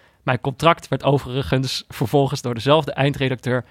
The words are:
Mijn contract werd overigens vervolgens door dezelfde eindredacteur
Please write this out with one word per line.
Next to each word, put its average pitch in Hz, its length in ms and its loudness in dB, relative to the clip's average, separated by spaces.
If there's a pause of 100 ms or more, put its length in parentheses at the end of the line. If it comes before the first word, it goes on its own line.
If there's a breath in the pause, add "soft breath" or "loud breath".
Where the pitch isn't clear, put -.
(240 soft breath)
Mijn 127 180 0
contract 156 460 0
werd - 160 -4
overigens 135 840 0
vervolgens 139 520 0
door 120 120 -4
dezelfde 139 380 2
eindredacteur 127 800 -2